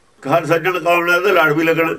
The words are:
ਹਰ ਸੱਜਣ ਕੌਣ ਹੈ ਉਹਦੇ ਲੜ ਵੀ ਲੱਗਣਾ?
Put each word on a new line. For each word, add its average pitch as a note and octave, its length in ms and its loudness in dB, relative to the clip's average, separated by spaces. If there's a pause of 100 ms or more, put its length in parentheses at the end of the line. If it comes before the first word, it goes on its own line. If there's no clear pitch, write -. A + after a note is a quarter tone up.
(360)
ਹਰ E3 100 -2
ਸੱਜਣ E3 380 -2
ਕੌਣ F3 260 0
ਹੈ F3 60 4
ਉਹਦੇ F#3+ 160 0
ਲੜ D#3 200 2
ਵੀ D#3+ 120 -2
ਲੱਗਣਾ? E3 340 0